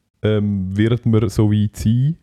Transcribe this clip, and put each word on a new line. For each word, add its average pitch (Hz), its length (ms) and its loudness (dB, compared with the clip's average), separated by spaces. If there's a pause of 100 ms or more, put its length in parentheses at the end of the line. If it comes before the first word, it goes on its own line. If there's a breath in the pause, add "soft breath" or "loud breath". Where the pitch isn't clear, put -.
(220)
ähm, 101 540 -2
wird 113 300 0
man 113 240 2
so 107 220 0
weit 104 260 -2
sein, 127 460 0